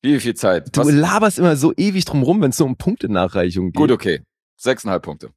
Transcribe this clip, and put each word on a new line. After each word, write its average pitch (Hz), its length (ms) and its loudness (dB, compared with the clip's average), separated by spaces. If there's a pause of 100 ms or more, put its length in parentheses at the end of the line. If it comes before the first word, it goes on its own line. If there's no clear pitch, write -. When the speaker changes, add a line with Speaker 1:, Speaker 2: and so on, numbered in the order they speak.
Speaker 1:
Wie 139 160 2
viel 113 160 -4
Zeit? 90 420 0
Speaker 2:
Du - 40 2
Speaker 1:
Was? 147 100 2
Speaker 2:
laberst 185 480 2
immer 160 180 4
so 139 200 2
ewig 190 280 0
drum 143 180 -2
rum, 185 200 2
wenn's 131 140 0
so 160 80 2
um 127 120 -2
Punktenachreichung 92 880 -2
geht. 82 100 -6
Speaker 1:
Gut, 143 160 2
okay. 90 300 -2 (340)
Sechseinhalb 104 480 -4
Punkte. 73 320 -14